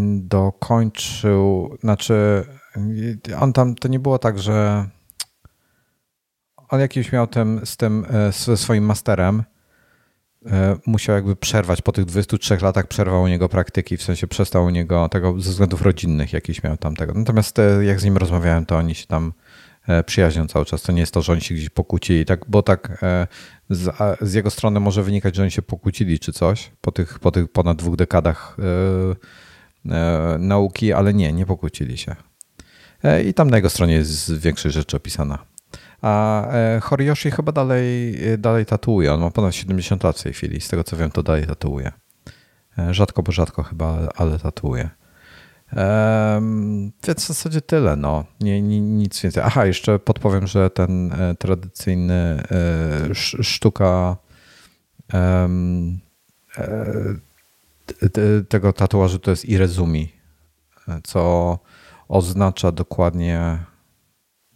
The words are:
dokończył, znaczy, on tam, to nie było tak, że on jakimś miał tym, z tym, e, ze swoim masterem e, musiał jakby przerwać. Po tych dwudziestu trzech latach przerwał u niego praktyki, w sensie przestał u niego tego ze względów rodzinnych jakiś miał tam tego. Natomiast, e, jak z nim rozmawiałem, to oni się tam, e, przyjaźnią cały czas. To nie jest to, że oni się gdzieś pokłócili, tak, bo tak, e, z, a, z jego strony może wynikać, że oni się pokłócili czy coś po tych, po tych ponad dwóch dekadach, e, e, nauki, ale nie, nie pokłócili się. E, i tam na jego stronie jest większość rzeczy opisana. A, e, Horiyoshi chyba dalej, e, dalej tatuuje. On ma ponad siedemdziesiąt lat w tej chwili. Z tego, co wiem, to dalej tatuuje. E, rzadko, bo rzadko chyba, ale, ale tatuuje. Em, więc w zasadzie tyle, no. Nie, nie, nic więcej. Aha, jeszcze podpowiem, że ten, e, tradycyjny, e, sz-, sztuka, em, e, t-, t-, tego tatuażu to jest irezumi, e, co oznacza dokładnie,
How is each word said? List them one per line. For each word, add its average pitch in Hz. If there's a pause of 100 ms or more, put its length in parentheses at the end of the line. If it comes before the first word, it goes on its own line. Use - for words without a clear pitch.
(200)
dokończył, 98
znaczy, 104 (960)
on 135
tam, 123
to 123
nie 131
było 131
tak, 107
że 104 (1800)
on 135
jakimś 131
miał 120
tym, 110
z -
tym, 107
e, 104
ze 117
swoim 107
masterem 104 (1040)
e, 95 (100)
musiał 107
jakby 98
przerwać. 90
Po 98
tych 98
dwudziestu 98
trzech 95
latach 95
przerwał 92
u 92
niego 90
praktyki, 90
w -
sensie 90
przestał 90
u 87
niego 85
tego 92
ze 92
względów 90
rodzinnych 82
jakiś 80
miał 78
tam 78
tego. 80
Natomiast, 110
e, 101
jak 98
z 98
nim 101
rozmawiałem, 85
to 85
oni 82
się -
tam, 80 (560)
e, 85
przyjaźnią 80
cały 76
czas. -
To 90
nie 87
jest 80
to, 85
że 87
oni 82
się -
gdzieś 78
pokłócili, 87
tak, 90
bo 104
tak, 92
e, 90 (440)
z, 90 (120)
a, 104
z 98
jego 104
strony 104
może 101
wynikać, 98
że 98
oni 95
się -
pokłócili 95
czy -
coś 90
po -
tych, -
po -
tych 87
ponad 85
dwóch 85
dekadach, 85 (1300)
e, 85
e, 82
nauki, 98
ale 98
nie, 82
nie 90
pokłócili 76
się. - (880)
E, 151
i 190
tam 151
na 117
jego 92
stronie 85
jest 78
większość 78
rzeczy 73
opisana. 71 (640)
A, 107
e, 113
Horiyoshi 143
chyba 151
dalej, 123 (160)
e, 110
dalej 113
tatuuje. 98
On 80
ma 85
ponad 98
siedemdziesiąt 92
lat 82
w -
tej -
chwili. 73
Z -
tego, 82
co -
wiem, 82
to -
dalej 76
tatuuje. 71 (840)
E, 87
rzadko, 95
bo 85
rzadko 82
chyba, 80
ale, 80
ale 80
tatuuje. 73 (840)
Em, 107 (140)
więc 160
w -
zasadzie 160
tyle, 120
no. 73 (160)
Nie, 101
nie, 104
nic 104
więcej. 87
Aha, 117
jeszcze 98
podpowiem, 98
że 95
ten, 90
e, 90
tradycyjny, 90
e, 82
sz-, -
sztuka, 90 (960)
em, 90 (600)
e, 110 (1000)
t-, -
t-, 104
tego 98
tatuażu 92
to 98
jest 90
irezumi, 87 (760)
e, 80
co 87 (500)
oznacza 92
dokładnie, 85 (960)